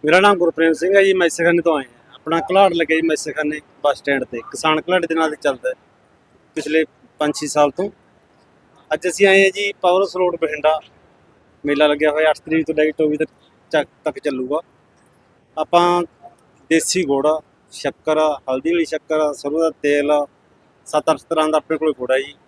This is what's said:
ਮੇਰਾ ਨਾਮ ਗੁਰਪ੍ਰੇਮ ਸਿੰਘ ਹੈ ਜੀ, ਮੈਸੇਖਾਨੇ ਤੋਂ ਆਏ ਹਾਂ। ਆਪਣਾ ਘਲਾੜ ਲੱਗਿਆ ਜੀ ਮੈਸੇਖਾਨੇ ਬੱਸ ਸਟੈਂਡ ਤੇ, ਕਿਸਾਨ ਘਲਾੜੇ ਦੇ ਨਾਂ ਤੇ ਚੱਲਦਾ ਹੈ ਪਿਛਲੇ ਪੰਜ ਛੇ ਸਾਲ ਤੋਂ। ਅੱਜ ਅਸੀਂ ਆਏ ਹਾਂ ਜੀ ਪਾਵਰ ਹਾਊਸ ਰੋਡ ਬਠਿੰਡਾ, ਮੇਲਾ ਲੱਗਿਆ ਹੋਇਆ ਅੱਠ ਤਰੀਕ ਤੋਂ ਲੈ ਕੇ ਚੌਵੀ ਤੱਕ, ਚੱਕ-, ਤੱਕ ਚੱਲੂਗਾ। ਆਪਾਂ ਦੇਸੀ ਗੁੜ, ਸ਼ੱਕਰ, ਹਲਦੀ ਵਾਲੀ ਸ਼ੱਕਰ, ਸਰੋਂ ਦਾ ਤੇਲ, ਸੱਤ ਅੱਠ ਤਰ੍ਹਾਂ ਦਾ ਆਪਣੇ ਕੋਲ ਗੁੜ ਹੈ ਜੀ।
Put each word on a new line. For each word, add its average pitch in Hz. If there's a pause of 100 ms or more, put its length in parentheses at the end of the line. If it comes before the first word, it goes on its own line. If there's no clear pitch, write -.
ਮੇਰਾ 156
ਨਾਮ 202
ਗੁਰਪ੍ਰੇਮ 165
ਸਿੰਘ 180
ਹੈ 196
ਜੀ, 196
ਮੈਸੇਖਾਨੇ 170
ਤੋਂ 160
ਆਏ 135
ਹਾਂ। -
ਆਪਣਾ 165
ਘਲਾੜ 190
ਲੱਗਿਆ 160
ਜੀ 160
ਮੈਸੇਖਾਨੇ 151 (240)
ਬੱਸ 143
ਸਟੈਂਡ 139
ਤੇ, 120
ਕਿਸਾਨ 156
ਘਲਾੜੇ 170
ਦੇ 165
ਨਾਂ 160
ਤੇ 151
ਚੱਲਦਾ 131
ਹੈ 127 (840)
ਪਿਛਲੇ 156 (360)
ਪੰਜ 147
ਛੇ 151
ਸਾਲ 147
ਤੋਂ। 196 (1000)
ਅੱਜ 156
ਅਸੀਂ 190
ਆਏ 190
ਹਾਂ 196
ਜੀ 202 (100)
ਪਾਵਰ 185
ਹਾਊਸ 190
ਰੋਡ 180
ਬਠਿੰਡਾ, 151 (840)
ਮੇਲਾ 147
ਲੱਗਿਆ 147
ਹੋਇਆ 156
ਅੱਠ 151
ਤਰੀਕ 160
ਤੋਂ 156
ਲੈ 151
ਕੇ 156
ਚੌਵੀ 151
ਤੱਕ, 156 (420)
ਚੱਕ-, 151 (140)
ਤੱਕ 151
ਚੱਲੂਗਾ। 135 (1000)
ਆਪਾਂ 175 (680)
ਦੇਸੀ 160
ਗੁੜ, 139 (440)
ਸ਼ੱਕਰ, 151
ਹਲਦੀ 143
ਵਾਲੀ 170
ਸ਼ੱਕਰ, 156
ਸਰੋਂ 143
ਦਾ 165
ਤੇਲ, 147 (760)
ਸੱਤ 151
ਅੱਠ 147
ਤਰ੍ਹਾਂ 156
ਦਾ 156
ਆਪਣੇ 156
ਕੋਲ 156
ਗੁੜ 127
ਹੈ 131
ਜੀ। 143 (140)